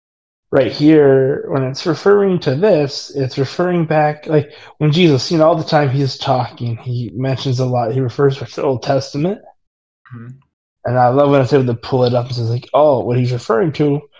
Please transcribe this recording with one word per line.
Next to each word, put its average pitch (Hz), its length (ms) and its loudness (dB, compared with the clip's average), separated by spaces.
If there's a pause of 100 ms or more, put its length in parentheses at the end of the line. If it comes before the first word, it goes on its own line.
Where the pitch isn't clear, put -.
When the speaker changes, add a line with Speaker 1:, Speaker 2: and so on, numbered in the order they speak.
(500)
Speaker 1:
right 127 220 2
here, 143 760 4
when 135 140 -2
it's 131 220 -8
referring 196 540 2
to 135 160 -2
this, 156 580 0
it's 135 240 -4
referring 175 480 -2
back," 151 400 -2
like, 151 260 0 (260)
when 151 140 2
Jesus, 156 380 2
you 170 80 0
know, 156 80 4
all 165 100 4
the 160 80 -4
time 147 260 0
he's 135 280 -2
talking, 123 600 -4
he 120 360 -8
mentions 127 460 -4
a 127 60 0
lot, 120 260 -2
he 131 80 -2
refers 135 380 0
back 120 120 -12
to - 120 -16
the 156 40 -2
Old 131 160 -2
Testament. 143 580 -4 (720)
Speaker 2:
Mm-hmm. 120 240 -18 (480)
Speaker 1:
And 123 120 0
I 123 100 4
love 139 220 4
when 139 120 4
it's 123 100 0
able 131 140 2
to 120 80 -2
pull 127 300 -2
it 123 100 0
up 123 120 -2
and 123 80 -10
says, 117 160 -4
like, 123 240 -6
"Oh, 135 300 2
what 120 140 -2
he's 123 140 -2
referring 175 420 -2
to 147 260 -2 (200)